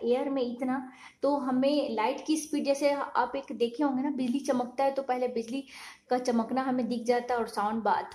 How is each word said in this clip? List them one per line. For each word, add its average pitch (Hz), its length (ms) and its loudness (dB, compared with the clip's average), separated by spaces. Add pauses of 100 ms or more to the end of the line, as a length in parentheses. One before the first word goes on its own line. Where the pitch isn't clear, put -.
एयर 254 260 2
में 269 120 0
इतना, 254 500 -4 (300)
तो 277 160 2
हमें 262 580 2
light 262 300 0
की 311 120 2
speed, 285 280 -2
जैसे 277 260 4
आप 262 440 0
एक 269 220 -6
देखे 233 260 0
होंगे 262 200 2
ना, 151 60 0
बिजली 247 300 0
चमकता 247 440 0
है 269 80 4
तो 269 120 -2
पहले 254 240 0
बिजली 226 360 -4 (460)
का 247 80 4
चमकना 247 440 2
हमें 254 260 0
दिख 233 160 -2
जाता 240 300 2
है 240 60 0
और 226 80 0
sound 220 360 -2
बाद, 190 320 2